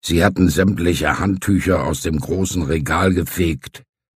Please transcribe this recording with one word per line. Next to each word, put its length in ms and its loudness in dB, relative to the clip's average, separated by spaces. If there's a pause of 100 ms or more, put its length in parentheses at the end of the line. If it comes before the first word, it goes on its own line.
Sie 240 2
hatten 240 4
sämtliche 680 0
Handtücher 680 0
aus 160 -4
dem 200 -2
großen 420 -2
Regal 500 0
gefegt. 720 -4 (340)